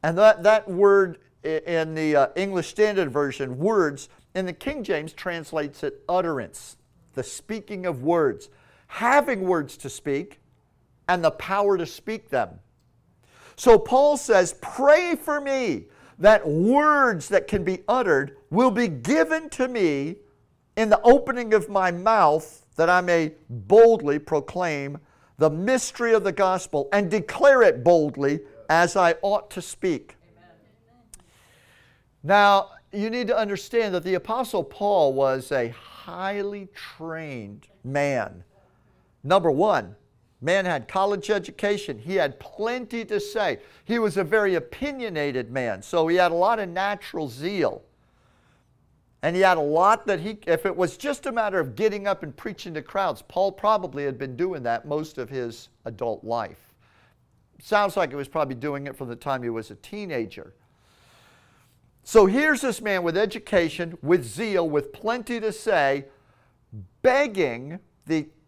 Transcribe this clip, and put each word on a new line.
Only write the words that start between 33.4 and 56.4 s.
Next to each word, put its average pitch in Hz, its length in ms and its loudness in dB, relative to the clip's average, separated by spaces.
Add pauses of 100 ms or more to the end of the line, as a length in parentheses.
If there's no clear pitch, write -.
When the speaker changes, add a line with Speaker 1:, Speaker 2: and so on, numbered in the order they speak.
Speaker 1:
that 170 80 -4
the 185 120 -2
Apostle 214 500 -4
Paul 185 480 0
was 131 400 0
a 120 160 -2
highly 196 1040 -10
trained 143 960 -14 (160)
man. 131 580 -4 (800)
Number 170 280 2
one, 135 440 0 (460)
man 180 240 0
had 151 240 -4
college 202 400 -2
education. 202 720 -4
He 160 160 -8
had 151 220 -2
plenty 233 680 -8
to 208 160 -4
say. 196 380 -4 (260)
He 233 120 -2
was 214 200 -2
a 190 80 -2
very 196 300 0
opinionated 160 960 -6
man, 117 300 -6
so 160 280 -2
he 175 80 2
had 175 160 2
a - 20 -4
lot 208 240 0
of 196 80 -6
natural 185 600 -6
zeal. 147 520 -4 (1400)
And 165 140 -2
he 185 60 2
had 185 160 4
a 156 40 -2
lot 175 440 2
that 196 140 -2
he, 208 260 -10
if 165 220 0
it 180 100 -2
was 170 200 -2
just 277 280 -8
a 226 60 -6
matter 214 280 -2
of 135 160 -6
getting 202 300 -2
up 196 160 -4
and 147 160 -14
preaching 175 380 -12
to 151 80 -10
crowds, 190 400 -4
Paul 190 280 -2
probably 185 540 -2
had 135 140 -6
been 131 160 -10
doing 170 280 -4
that 117 220 -4
most 151 320 -6
of 123 140 -10
his 120 380 -10 (160)
adult 113 380 -8
life. 110 520 -8 (840)